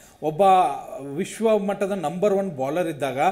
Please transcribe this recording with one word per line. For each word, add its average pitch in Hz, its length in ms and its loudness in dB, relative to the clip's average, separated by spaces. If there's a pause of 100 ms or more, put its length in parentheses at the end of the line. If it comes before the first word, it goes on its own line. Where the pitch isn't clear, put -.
(240)
ಒಬ್ಬ 156 180 -2 (600)
ವಿಶ್ವ 196 580 -2
ಮಟ್ಟದ 196 320 -2
ನಂಬರ್ 180 420 0
ಒನ್ 196 180 0
ಬೌಲರ್ 147 360 -2
ಇದ್ದಾಗ 135 320 -4 (120)